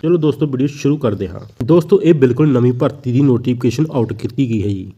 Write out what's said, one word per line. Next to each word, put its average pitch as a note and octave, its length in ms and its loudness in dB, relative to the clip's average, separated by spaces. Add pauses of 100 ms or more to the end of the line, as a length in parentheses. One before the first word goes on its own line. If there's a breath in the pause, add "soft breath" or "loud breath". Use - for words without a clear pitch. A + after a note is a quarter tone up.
ਚਲੋ E3+ 160 2
ਦੋਸਤੋ, D3+ 300 0
ਵੀਡੀਓ C3+ 200 -2
ਸ਼ੁਰੂ C#3+ 300 -2
ਕਰਦੇ G2+ 300 -2
ਹਾਂ। G2 380 -10
ਦੋਸਤੋ, E3 360 4
ਇਹ D#3+ 120 4
ਬਿਲਕੁਲ C3+ 380 2
ਨਵੀਂ B2 220 2
ਭਰਤੀ B2+ 380 -4
ਦੀ B2 100 2
ਨੋਟੀਫਿਕੇਸ਼ਨ B2 680 0
ਆਊਟ A#2+ 220 -2
ਕੀਤੀ A#2+ 360 -4
ਗਈ A2+ 140 -2
ਹੈ G#2 40 -2
ਜੀ। G2 300 -6